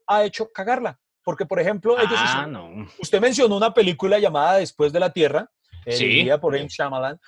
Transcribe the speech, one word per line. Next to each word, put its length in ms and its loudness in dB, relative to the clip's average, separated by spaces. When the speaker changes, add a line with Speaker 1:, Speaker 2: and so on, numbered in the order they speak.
Speaker 1:
ha 160 2
hecho 300 -6
cagarla. 440 -4
Porque, 240 -6
por 140 -2
ejemplo, 400 0
ellos 180 0
Speaker 2:
Ah, 80 0
Speaker 1:
hicieron 280 -2
Speaker 2:
no. 340 -14
Speaker 1:
usted 180 0
mencionó 380 2
una 160 0
película 460 2
llamada 380 2
Después 360 0
de 80 0
la 100 0
Tierra, 400 0
eh, 60 -6
Speaker 2:
Sí. 120 0
Speaker 1:
dirigida 340 2
por 160 -2
M. 120 -6
Shyamalan, 600 -6